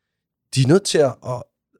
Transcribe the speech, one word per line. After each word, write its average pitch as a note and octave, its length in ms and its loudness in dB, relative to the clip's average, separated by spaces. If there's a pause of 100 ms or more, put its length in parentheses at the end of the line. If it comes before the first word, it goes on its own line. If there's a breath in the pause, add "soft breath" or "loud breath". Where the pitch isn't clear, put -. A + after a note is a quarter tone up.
(560)
de C3 60 2
er B2+ 60 2
nødt F#3 160 4
til - 140 -2
at, C#3 180 2 (100)
at, A#2+ 180 -10 (360)